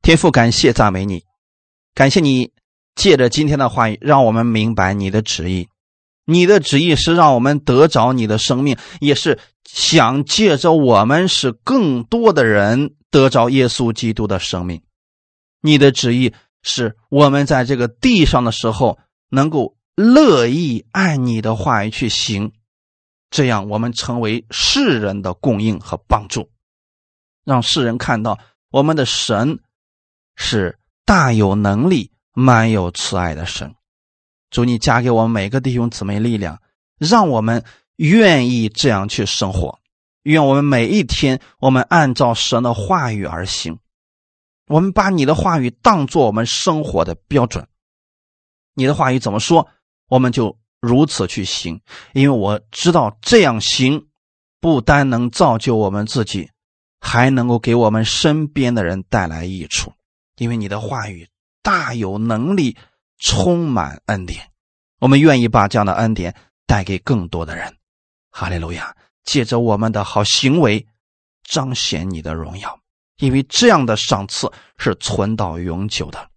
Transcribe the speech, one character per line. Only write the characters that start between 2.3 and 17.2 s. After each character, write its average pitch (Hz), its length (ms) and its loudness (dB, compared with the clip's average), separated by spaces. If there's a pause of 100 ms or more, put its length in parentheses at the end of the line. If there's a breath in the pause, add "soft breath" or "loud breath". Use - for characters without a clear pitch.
借 180 200 4
着 127 120 4
今 147 180 0
天 147 100 0
的 135 120 0
话 110 220 0
语， 107 100 -8
让 139 240 4
我 113 80 4
们 113 120 0
明 113 300 0
白 95 180 0
你 101 160 -4
的 107 140 0
旨 90 300 -6
意。 90 160 -4 (560)
你 175 220 4
的 202 120 6
旨 143 220 2
意 165 160 2
是 165 180 0
让 160 200 6
我 120 40 2
们 139 220 0
得 131 260 4
着 123 260 0
你 123 140 -2
的 107 120 0
生 127 260 -2
命， 139 120 0 (240 loud breath)
也 143 140 2
是 131 240 0 (240 soft breath)
想 139 640 0
借 190 320 2
着 160 160 2
我 123 320 4
们 160 240 2
使 135 240 -2
更 160 500 -2
多 226 300 2
的 143 120 2
人 110 520 0 (120)
得 135 220 4
着 120 200 2
耶 131 180 2
稣 117 240 -2
基 110 200 -4
督 107 140 -4
的 98 140 -2
生 90 260 -6
命。 87 160 -10 (840)
你 151 140 4
的 135 140 6
旨 123 240 -2
意 127 180 0 (280 soft breath)
是 117 340 -4 (120)
我 143 220 4